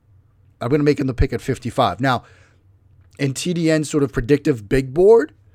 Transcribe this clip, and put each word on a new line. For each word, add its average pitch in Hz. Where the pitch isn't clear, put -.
I'm 120
gonna 147
make 147
him 131
the 120
pick 139
at 117
fifty-five. 113
Now, 127
in 135
T -
D 165
N's 156
sort 147
of 139
predictive 120
big 131
board, 220